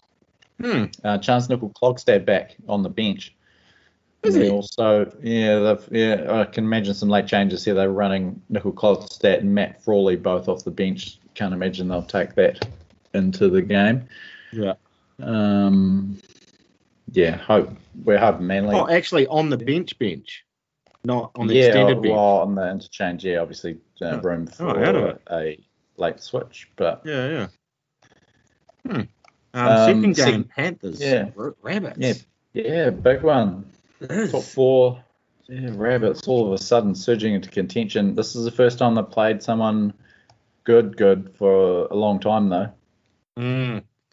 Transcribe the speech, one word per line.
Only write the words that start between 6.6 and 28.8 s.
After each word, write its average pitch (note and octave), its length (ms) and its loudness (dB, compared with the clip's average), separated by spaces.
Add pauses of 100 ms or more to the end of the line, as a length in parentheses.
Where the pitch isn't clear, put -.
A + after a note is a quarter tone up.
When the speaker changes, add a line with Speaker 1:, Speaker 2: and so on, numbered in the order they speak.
Speaker 2:
imagine A2 300 -2
some G#2 140 -2
late G2+ 200 2
changes G2 360 0
here. G#2 100 0
They're F#2+ 180 2
running F#2+ 560 -2
Nickel-Klogstad - 920 0
and G2+ 140 0
Matt G2+ 300 -4
Frawley G2 320 2
both F2+ 320 -2
off F#2 160 -6
the F2+ 80 -8
bench. F#2 460 -6 (160)
Can't F#2+ 200 -6
imagine F#2 320 -6
they'll F2+ 160 -4
take F2 320 -6
that - 340 2 (460)
into F#2+ 340 0
the F#2 140 4
game. G#2+ 460 0 (440)
Speaker 1:
Yeah. G#2 200 -4 (500)
Speaker 2:
Um, G2 960 0 (960)
yeah, E2 240 2
hope, G#2 340 2 (340)
we're G#2 140 4
hoping G2 300 2
Manly. G2 260 0
Speaker 1:
Oh, - 140 2
actually, E3 400 0
on D#3 220 0
the C3+ 60 -2
bench, C#3 440 -4
bench. F2+ 440 -8 (600)
Not A#2+ 320 -4
on A#2 100 -4
the A2 80 2
Speaker 2:
Yeah, B2+ 120 8
Speaker 1:
extended G#2 320 6
Speaker 2:
oh, - 20 -4
Speaker 1:
bench. A2 120 2
Speaker 2:
well, G#2 260 4
on G2 160 0
the F#2+ 160 -2
interchange, F#2 540 -8
yeah, F2+ 140 -2
obviously, E2 400 -8 (240)
uh, F2 40 -8
Speaker 1:
Oh. D#2+ 140 -6
Speaker 2:
room E2+ 280 -4 (120)
Speaker 1:
Oh, F3 100 -4
out G2 260 0
of - 60 0
Speaker 2:
for - 80 -2
Speaker 1:
it. - 100 -14 (100)
Speaker 2:
a D#2 340 -6 (320)
late E2+ 240 -4
switch, - 560 -12
but E2 280 -2
Speaker 1:
Yeah, C#3 240 -6
yeah. C#3 180 -6 (1400)